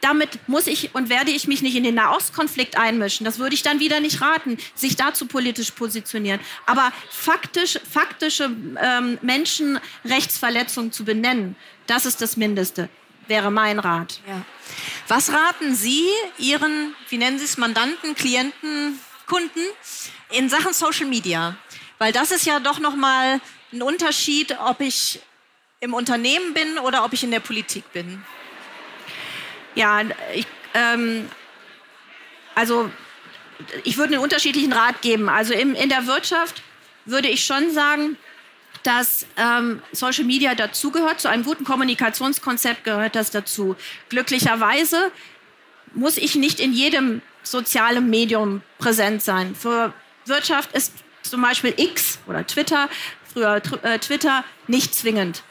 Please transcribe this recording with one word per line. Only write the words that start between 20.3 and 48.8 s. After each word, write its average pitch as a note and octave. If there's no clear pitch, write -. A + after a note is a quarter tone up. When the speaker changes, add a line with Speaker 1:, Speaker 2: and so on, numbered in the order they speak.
Speaker 2:
in B3+
Sachen D#4
Social D#4
Media? F3+
Weil A3
das C4
ist F#4
ja D4+
doch C#4+
noch D4
mal C4
ein A#3+
Unterschied, D4
ob A#3+
ich -
im B3
Unternehmen B3+
bin D#4+
oder B3+
ob G#3
ich B3+
in B3
der A3+
Politik A3
bin. F#3
Speaker 1:
Ja, D#4
ich, A3+
ähm, A#3
also A#3
ich A#3
würde D4
einen C4
unterschiedlichen C#4+
Rat A#3
geben. A3
Also A3
im, B3+
in C4+
der B3+
Wirtschaft E4
würde C4
ich B3+
schon C#4+
sagen, D4
dass, D3
ähm, A#3
Social B3+
Media B3+
dazugehört, C#4+
zu C#4
einem A#3
guten C#4+
Kommunikationskonzept B3+
gehört G#3+
das G#3+
dazu. G3
Glücklicherweise C4+
muss C4+
ich -
nicht C#4+
in C4+
jedem C4
sozialen A#3+
Medium A3
präsent G#3+